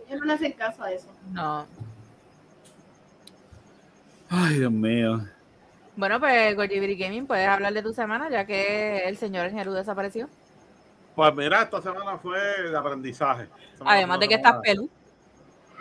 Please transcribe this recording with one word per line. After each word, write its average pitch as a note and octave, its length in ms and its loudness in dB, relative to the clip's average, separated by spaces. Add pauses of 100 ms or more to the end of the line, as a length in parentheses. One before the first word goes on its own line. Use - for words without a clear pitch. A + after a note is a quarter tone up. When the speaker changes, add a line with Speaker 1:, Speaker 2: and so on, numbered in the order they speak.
Speaker 1:
ellos C#4 100 -8
no D4 80 -6
le D4+ 60 2
hacen D4+ 200 -2
caso A3+ 300 -6
a G3 80 -6
eso. - 160 -8 (260)
Speaker 2:
No. D3+ 320 -4 (2750)
Speaker 3:
Ay, E3+ 280 2
Dios B2+ 140 2
mío. A2+ 480 2 (760)
Speaker 2:
Bueno, G3+ 240 0
pues, A#3 360 4
Gojibri G3 400 -2
Gaming, G3 300 -6
puedes G3 220 2
hablar G3 240 2
de G#3+ 100 -4
tu A3 100 -4
semana, A#3 380 -4
ya G#3+ 140 0
que G#3 600 -2
el G3+ 100 -4
señor F#3+ 300 -4
Enjeru G3 260 -6
desapareció. G3 560 -6 (840)
Speaker 4:
Pues D#3 200 6
mira, D3+ 280 2
esta G#3 200 -4
semana F#3+ 360 -8
fue F#3 200 -6 (300)
de D#3 80 -2
aprendizaje. C3+ 680 -2
Esta - 340 -20
semana G3+ 180 4
Speaker 2:
Además F#3 200 2
Speaker 4:
fue F#3 80 2
Speaker 2:
de G#3 40 0
que A3 60 6
Speaker 4:
una - 20 6
Speaker 2:
estás A#3+ 160 8
Speaker 4:
semana A#3 100 -4
Speaker 2:
pelú. G#3+ 280 2 (920)